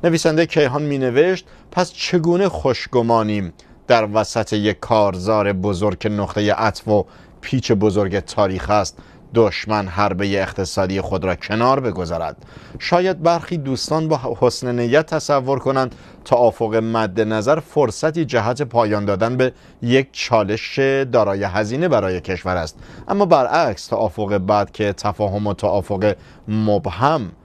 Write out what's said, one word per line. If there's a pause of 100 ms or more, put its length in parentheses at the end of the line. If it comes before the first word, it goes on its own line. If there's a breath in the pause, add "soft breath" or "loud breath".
نویسنده
کیهان
می‌نوشت: (260 loud breath)
«پس
چگونه
خوشگمانیم (340 loud breath)
در
وسط
یک
کارزار
بزرگ
که
نقطه
عطف
و (360 loud breath)
پیچ
بزرگ
تاریخ
است، (380 loud breath)
دشمن
حربه
اقتصادی
خود
را
کنار
بگذارد؟ (340 loud breath)
شاید
برخی
دوستان
با
حسن
نیت
تصور
کنند (300 loud breath)
توافق
مد
نظر
فرصتی
جهت
پایان
دادن
به (280 loud breath)
یک
چالش (320)
دارای
هزینه
برای
کشور
است، (280 loud breath)
اما
برعکس،
توافق
بعد
که
تفاهم
و
توافق (320 loud breath)
مبهم (120)